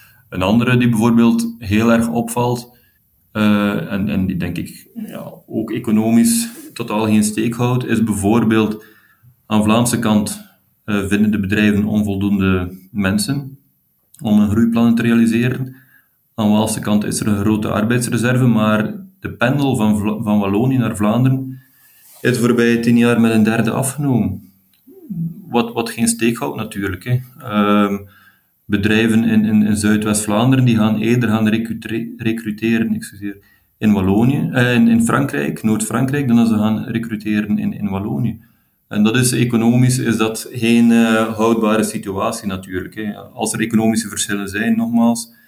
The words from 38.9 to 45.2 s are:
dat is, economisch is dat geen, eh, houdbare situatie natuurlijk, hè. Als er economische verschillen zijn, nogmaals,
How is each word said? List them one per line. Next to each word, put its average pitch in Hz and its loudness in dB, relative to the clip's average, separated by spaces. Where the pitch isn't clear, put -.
dat 110 2
is, 127 2
economisch 123 2
is 110 0
dat 110 -2
geen, 117 4
eh, 113 2
houdbare 110 2
situatie 104 -6
natuurlijk, 92 -8
hè. 107 -8
Als 107 -8
er 110 -6
economische 110 0
verschillen 101 -6
zijn, 110 -2
nogmaals, 117 0